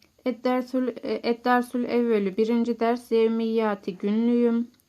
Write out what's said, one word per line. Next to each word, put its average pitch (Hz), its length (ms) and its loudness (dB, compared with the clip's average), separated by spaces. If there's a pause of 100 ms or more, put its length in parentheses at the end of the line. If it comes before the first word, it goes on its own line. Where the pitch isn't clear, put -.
(240)
Eddersül, 254 640 -2
e, 220 340 -6
Eddersül 247 640 0
evvelü, 220 520 0
birinci 233 440 0
ders, 233 320 -2
yevmiyati, 226 840 0
günlüğüm. 233 720 2 (200)